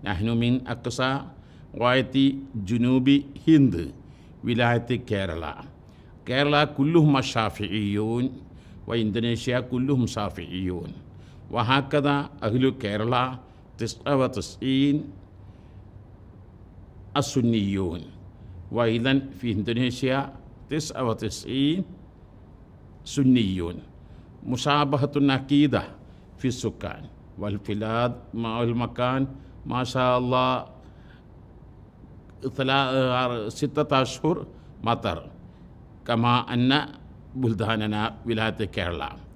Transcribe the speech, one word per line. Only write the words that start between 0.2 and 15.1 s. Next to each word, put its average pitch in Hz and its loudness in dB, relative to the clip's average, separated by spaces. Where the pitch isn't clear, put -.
من 120 2
أقصى 131 -2
غاية 135 4
جنوب 120 2
هند، 101 6
ولاية 120 2
كيرلا. 85 -4
كيرلا 147 2
كلهم 147 4
الشافعيون، 110 0
وإندونيسيا 117 0
كلهم 127 0
شافعيون. 90 -4
وهكذا 139 0
أهل 127 2
كيرلا 123 -2
تسعة 117 -2
وتسعين 135 0